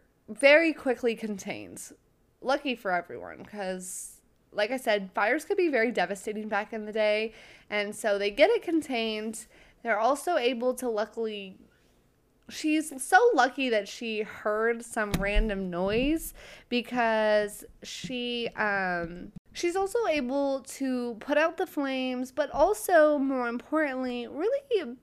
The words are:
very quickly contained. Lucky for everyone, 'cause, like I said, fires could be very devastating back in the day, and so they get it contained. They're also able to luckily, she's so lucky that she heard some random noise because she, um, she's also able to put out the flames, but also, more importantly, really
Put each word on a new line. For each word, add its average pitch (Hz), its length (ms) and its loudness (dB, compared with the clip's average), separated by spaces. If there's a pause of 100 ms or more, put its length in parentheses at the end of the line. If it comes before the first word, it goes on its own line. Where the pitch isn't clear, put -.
(300)
very 294 420 6
quickly 247 420 -2
contained. 185 800 -10 (500)
Lucky 269 320 0
for 202 180 -4
everyone, 123 520 -6
'cause, 185 800 -10 (320)
like 214 180 0
I 269 60 -2
said, 208 360 0
fires 240 300 2
could 392 140 -2
be 359 100 4
very 240 240 2
devastating 208 560 -2
back 208 240 -4
in 220 140 -8
the 214 80 -10
day, 214 400 0 (360)
and 208 240 -2
so 202 240 0
they 202 140 0
get 285 180 6
it 466 140 2
contained. 226 800 -2 (380)
They're 220 160 2
also 285 380 2
able 247 380 2
to 254 120 -4
luckily, 214 720 -4 (920)
she's 302 540 -2
so 466 300 6
lucky 262 340 4
that 208 220 0
she 220 320 -6
heard 220 600 -2
some 214 380 -4
random 202 500 0
noise 226 640 -2 (360)
because 220 960 0 (180)
she, 240 720 -6
um, 180 800 -4 (180)
she's 349 240 -4
also 392 320 0
able 277 540 0
to 247 580 -4
put 294 180 0
out 330 200 2
the 370 100 -2
flames, 262 640 -4
but 285 200 -2
also, 311 640 4
more 269 320 0
importantly, 254 800 -2
really 359 760 -2